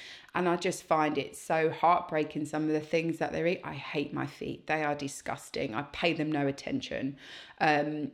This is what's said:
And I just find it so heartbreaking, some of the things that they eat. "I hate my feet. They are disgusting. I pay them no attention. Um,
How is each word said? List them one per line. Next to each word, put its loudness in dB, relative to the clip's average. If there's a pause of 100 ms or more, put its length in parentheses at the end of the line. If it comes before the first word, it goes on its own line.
(340)
And 2
I 4
just -2
find 4
it -4
so 2
heartbreaking, 2
some -2
of 2
the 4
things 0
that 0
they 2
eat. -2
"I -6
hate -4
my -2
feet. -8
They 0
are 0
disgusting. -6
I -2
pay 0
them 0
no 2
attention. -4 (440)
Um, 2